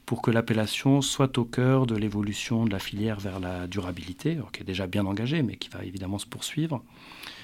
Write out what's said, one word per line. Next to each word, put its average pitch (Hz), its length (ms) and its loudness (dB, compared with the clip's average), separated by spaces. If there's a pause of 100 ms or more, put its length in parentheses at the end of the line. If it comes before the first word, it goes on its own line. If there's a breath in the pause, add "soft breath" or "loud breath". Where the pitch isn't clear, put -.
pour - 160 -2
que 123 100 2
l'appellation 117 680 4
soit 135 380 2
au 117 60 4
cœur 127 420 4
de 113 100 2
l'évolution 104 720 0
de 104 40 2
la 98 100 0
filière 104 380 -2
vers 95 220 -4
la 90 260 -4
durabilité, 90 640 -4
alors 156 200 -6
qui - 80 -10
est 92 60 -12
déjà 95 200 -2
bien 98 200 2
engagée, 120 360 0
mais 98 140 0
qui - 140 -10
va 98 120 -10
évidemment 98 360 -4
se - 80 -8
poursuivre. 156 580 -4 (600 loud breath)